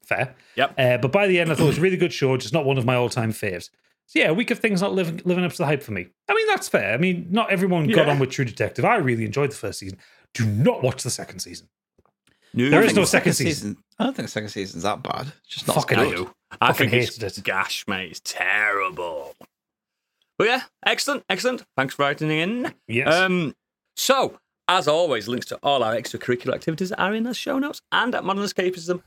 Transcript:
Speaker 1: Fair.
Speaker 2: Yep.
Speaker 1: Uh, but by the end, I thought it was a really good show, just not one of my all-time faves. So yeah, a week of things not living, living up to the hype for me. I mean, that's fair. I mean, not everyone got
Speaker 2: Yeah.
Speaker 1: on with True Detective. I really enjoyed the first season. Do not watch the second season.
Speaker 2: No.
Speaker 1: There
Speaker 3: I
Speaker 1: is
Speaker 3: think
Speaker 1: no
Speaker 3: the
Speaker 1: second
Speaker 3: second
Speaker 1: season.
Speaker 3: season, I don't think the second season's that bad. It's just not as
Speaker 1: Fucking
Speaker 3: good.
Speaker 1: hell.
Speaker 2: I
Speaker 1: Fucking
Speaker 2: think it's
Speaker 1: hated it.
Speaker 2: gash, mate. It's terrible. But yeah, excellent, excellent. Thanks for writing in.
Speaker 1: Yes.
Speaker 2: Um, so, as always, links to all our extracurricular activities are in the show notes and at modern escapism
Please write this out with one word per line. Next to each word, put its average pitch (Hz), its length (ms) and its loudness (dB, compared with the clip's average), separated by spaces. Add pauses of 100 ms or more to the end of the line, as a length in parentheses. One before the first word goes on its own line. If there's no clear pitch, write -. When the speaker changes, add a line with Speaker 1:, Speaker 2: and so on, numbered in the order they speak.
Speaker 1:
Fair. 110 320 -2 (220)
Speaker 2:
Yep. 131 220 0
Speaker 1:
Uh, 123 180 4
but 127 160 0
by 202 140 4
the 185 120 4
end, 165 140 2
I - 20 2
thought 165 100 2
it 147 40 6
was 131 100 2
a 151 40 2
really 185 160 2
good 170 160 0
show, 131 240 2
just 110 160 -6
not 156 100 0
one 135 140 2
of 117 80 0
my 127 80 2
all-time 117 380 0
faves. 92 360 -6 (400)
So - 120 -2
yeah, 214 100 4
a 160 40 2
week 226 160 -2
of 220 80 0
things 202 240 0
not 190 120 0
living, 175 320 -2
living 180 180 2
up 170 80 -2
to - 60 -14
the 156 80 0
hype 147 160 0
for 113 100 -10
me. 92 160 -6 (220)
I 403 40 4
mean, 440 120 2
that's 415 220 0
fair. 113 260 2
I - 20 0
mean, 175 340 0
not 220 200 0
everyone 180 380 2
got 165 180 6
Speaker 2:
Yeah. 147 60 2
Speaker 1:
on 143 60 2
with 131 120 2
True 135 160 -2
Detective. 113 380 -2
I 226 120 4
really 123 300 0
enjoyed 139 240 0
the 143 60 -14
first 98 220 -8
season. 95 200 -12 (360)
Do 113 120 0
not 127 360 2
watch 127 200 -2
the 120 80 -4
second - 300 -10
season. - 280 -14 (840)
Speaker 2:
No. 127 160 4
Speaker 1:
There 156 100 10
Speaker 3:
I 226 40 8
Speaker 1:
is - 40 6
Speaker 3:
think 208 80 4
Speaker 1:
no 196 60 6
Speaker 3:
the 165 40 4
Speaker 1:
second 170 280 4
Speaker 3:
second 139 180 0
Speaker 1:
season. 104 220 -6
Speaker 3:
season, - 100 -18 (140)
I 220 60 0
don't 262 120 -2
think 113 120 -6
the - 40 -14
second 107 160 -6
season's 95 360 -8
that 98 180 -2
bad. - 240 -6 (180)
It's - 100 -18
just - 140 -6
not - 80 4
as 151 80 2
Speaker 1:
Fucking - 140 2
Speaker 3:
good. 127 180 2
Speaker 1:
hell. 90 180 -6 (260)
Speaker 2:
I 120 120 6
Speaker 1:
Fucking 123 180 2
Speaker 2:
think 120 120 4
it's - 160 -4
Speaker 1:
hated 104 200 -8
it. 98 60 -16
Speaker 2:
gash, - 420 -4
mate. 95 260 -6
It's - 120 -16
terrible. 90 1080 -2 (1040)
But 190 100 2
yeah, 247 140 0 (240)
excellent, 240 420 -2
excellent. 220 360 -2 (120)
Thanks 135 180 -2
for 143 80 -2
writing 147 280 0
in. 196 420 -2 (140)
Speaker 1:
Yes. 127 280 2
Speaker 2:
Um, 180 400 2 (420)
so, 262 420 2 (300)
as 175 200 4
always, 147 400 2
links 123 180 -4
to - 160 -10
all 139 200 2
our 110 120 0
extracurricular 123 600 -4
activities 175 380 -4
are 190 220 -2
in 226 100 -2
the 240 100 -4
show 277 240 -4
notes 294 240 -6 (100)
and 226 220 0
at - 100 -4
modern 196 200 -2
escapism 180 640 -4